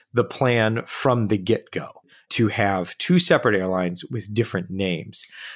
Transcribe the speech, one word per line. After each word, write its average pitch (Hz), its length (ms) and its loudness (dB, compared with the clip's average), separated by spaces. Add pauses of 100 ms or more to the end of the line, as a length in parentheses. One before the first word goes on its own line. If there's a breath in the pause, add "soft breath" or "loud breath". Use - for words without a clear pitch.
(120 soft breath)
the 117 120 6
plan 117 600 2
from 120 420 2
the 104 100 2
get-go, 110 500 -2 (420 soft breath)
to 113 180 2
have 98 500 -2
two 180 200 4
separate 135 380 4
airlines 92 480 -2
with 107 280 -10
different 104 380 -2
names. 95 560 -6 (300 loud breath)